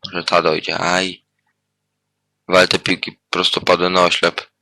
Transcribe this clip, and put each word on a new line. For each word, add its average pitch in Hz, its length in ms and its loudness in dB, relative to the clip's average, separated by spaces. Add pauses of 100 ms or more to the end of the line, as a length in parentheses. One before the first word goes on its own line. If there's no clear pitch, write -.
Może 87 180 -10
ta 87 180 2
dojdzie, 82 360 -2
aj. 90 480 -4 (1200)
Wal 92 200 6
te 95 120 0
piłki - 400 -6 (100)
prostopadłe 90 600 0
na 92 140 2
oślep. - 480 -2 (100)